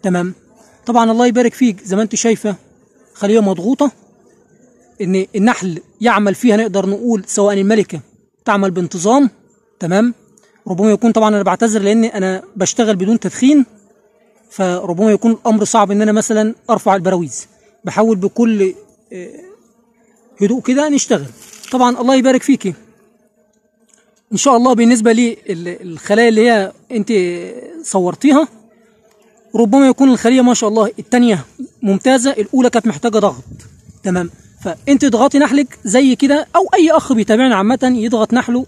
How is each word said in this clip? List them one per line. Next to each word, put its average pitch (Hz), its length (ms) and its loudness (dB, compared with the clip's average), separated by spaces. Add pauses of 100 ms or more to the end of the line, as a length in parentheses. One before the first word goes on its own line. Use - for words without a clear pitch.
تمام، 180 300 -2 (520)
طبعًا 226 260 2
الله 240 160 2
يبارك 240 260 0
فيك. 220 300 -2
زي 190 120 -6
ما 208 60 0
أنت 220 140 -4
شايفة 214 400 -2 (580)
خلية 208 260 0
مضغوطة، 202 520 -2 (1080)
إن 190 240 -2 (100)
النحل 190 460 -2 (200)
يعمل 208 340 0
فيها 220 220 2
نقدر 196 320 -2
نقول 214 380 -4
سواء 202 320 0
الملكة 196 400 0 (460)
تعمل 196 260 0
بانتظام. 190 580 0 (500)
تمام، 202 340 0 (540)
ربما 196 240 0
يكون، 220 200 2
طبعًا 214 180 2
أنا 202 140 0
بعتذر 208 380 -2
لأن 220 220 2
أنا 190 400 -4 (120)
بشتغل 208 400 -2
بدون 190 240 -2
تدخين، 262 460 2 (840)
فربما 185 640 -2
يكون 226 200 2
الأمر 220 320 0
صعب 208 280 2
إن 202 100 0
أنا 214 100 0
مثلًا 214 440 0 (140)
أرفع 208 260 2
البراويز. 175 520 -4 (380)
بحاول 214 320 0
بكل، 202 560 0 (400)
آه، 202 260 -18 (1040)
هدوء 214 200 0
كده 285 280 0
نشتغل. 233 360 -2 (460)
طبعًا 247 300 0
الله 254 140 2
يبارك 262 280 2
فيكي. 202 300 -2 (1600)
إن 208 60 -4
شاء 262 200 2
الله 247 160 2
بالنسبة 233 380 4
لي 233 260 0 (120)
ال-، 175 320 -10
الخلايا 196 480 0
اللي 220 200 2
هي 208 220 0 (200)
أنت 226 220 -2 (680)
صورتيها، 262 640 0 (1080)
ربما 233 320 4
يكون 269 220 2
الخلية 247 320 2
ما 247 120 4
شاء 220 160 -2
الله 220 300 0
التانية 233 460 0 (360)
ممتازة، 247 500 0
الأولى 247 380 0
كانت 233 180 -2
محتاجة 220 320 -2
ضغط. 156 240 -2 (600)
تمام، 180 260 -4 (340)
فأنت 262 400 -2
اضغطي 269 360 2
نحلك 277 460 0
زي 247 300 2
كده، 285 400 0
أو 370 180 2
أي 320 180 4
أخ 302 220 0
بيتابعنا 226 420 2
عامة 247 400 0
يضغط 220 380 -2
نحله 240 340 -2